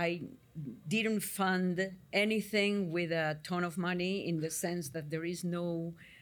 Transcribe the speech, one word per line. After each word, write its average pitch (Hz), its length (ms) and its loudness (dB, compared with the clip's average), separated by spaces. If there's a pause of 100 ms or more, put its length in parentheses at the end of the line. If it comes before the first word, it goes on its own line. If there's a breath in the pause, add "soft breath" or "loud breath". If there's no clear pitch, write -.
I 170 160 0 (640)
didn't 214 340 2
fund 185 720 2 (200)
anything 202 800 2
with 170 200 0
a 156 320 2
ton 175 200 0
of 175 140 -2
money, 180 500 0
in 165 120 2
the 160 100 -2
sense 170 400 -2
that 151 200 -6
there 160 140 -2
is 175 200 -4
no, 170 500 -2 (280 loud breath)